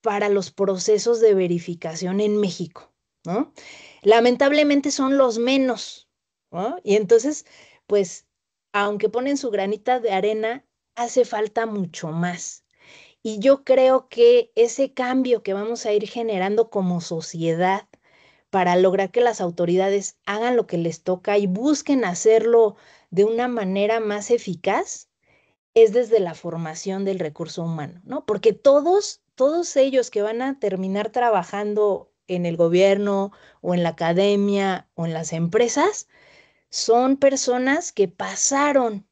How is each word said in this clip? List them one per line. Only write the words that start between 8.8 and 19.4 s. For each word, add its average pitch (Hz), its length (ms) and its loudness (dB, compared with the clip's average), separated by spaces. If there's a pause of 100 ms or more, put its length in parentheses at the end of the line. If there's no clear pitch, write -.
ponen 254 280 -2
su 269 140 -6
granita 208 500 -2
de 220 120 -2
arena, 220 520 -4 (320)
hace 240 280 0
falta 220 420 -4
mucho 185 420 -8
más. 170 560 -8 (580)
Y 214 160 -8
yo 269 260 4
creo 262 440 4
que 240 460 4
ese 240 400 0
cambio 254 480 0
que 196 100 -6
vamos 220 340 -6
a 214 60 0
ir 208 160 0
generando 220 600 -4
como 180 300 -2
sociedad 165 880 -4 (600)
para 180 260 2
lograr 185 340 2
que 240 100 -2
las 233 200 0